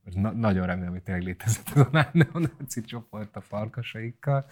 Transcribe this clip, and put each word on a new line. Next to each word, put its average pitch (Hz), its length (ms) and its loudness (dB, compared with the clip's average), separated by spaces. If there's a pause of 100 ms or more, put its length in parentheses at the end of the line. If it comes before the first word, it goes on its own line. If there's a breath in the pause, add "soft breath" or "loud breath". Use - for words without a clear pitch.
na-, 98 280 -2
nagyon 95 340 2
remélem, 90 260 -2
hogy 92 100 -8
tényleg 90 220 -4
létezett 92 440 -4
ez - 80 0
a 143 340 6
<laughs> - 20 -
neonáci 156 680 0
csoport 107 560 -12
a 101 40 -8
farkasaikkal. 113 1000 -4 (120)